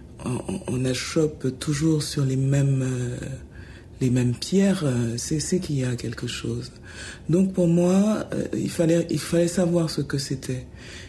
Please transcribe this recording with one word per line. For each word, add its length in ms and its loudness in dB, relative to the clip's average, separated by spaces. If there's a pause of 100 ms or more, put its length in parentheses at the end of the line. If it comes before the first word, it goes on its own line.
(240)
on, 240 -4
on, 180 -4
on 180 -2
achoppe 760 0
toujours 420 2
sur 220 -2
les 120 2
mêmes, 460 2
euh, 340 -4 (840)
les 100 2
mêmes 240 2
pierres, 500 2
euh, 320 0
c'est, 240 -2
c'est 200 0
qu'il 160 -2
y 80 0
a 120 0
quelque 300 -6
chose. 460 -6 (560)
Donc 240 4
pour 160 4
moi, 640 4
euh, 220 -2
il 160 0
fallait, 400 4
il 80 0
fallait 300 2
savoir 420 2
ce 100 -2
que 180 -2
c'était. 480 -4 (420)